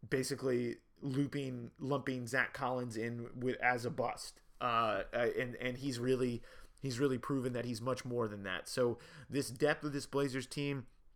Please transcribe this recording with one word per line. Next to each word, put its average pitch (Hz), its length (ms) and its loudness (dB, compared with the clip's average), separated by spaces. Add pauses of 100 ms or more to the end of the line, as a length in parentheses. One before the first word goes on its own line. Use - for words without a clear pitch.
(100)
basically 127 640 0 (240)
looping, 135 720 -2 (100)
lumping 127 460 -2
Zach 123 260 2
Collins 123 460 -2
in 117 360 -2
with, 123 280 0
as 123 240 4
a 120 40 0
bust. - 500 -4 (200)
Uh, 113 440 4 (100)
uh, 117 140 4 (100)
and, 120 180 -2
and - 220 -2
he's 131 200 -2
really, 123 440 2 (380)
he's 127 180 -2
really 135 200 4
proven 131 340 0
that 120 120 -2
he's 120 180 -4
much 123 220 -2
more 120 220 0
than 104 180 -6
that. 92 240 -4
So 120 300 4 (300)
this 139 220 0
depth 151 340 2
of 147 80 -2
this 139 140 -4
Blazers 135 400 0
team, 143 400 -4 (300)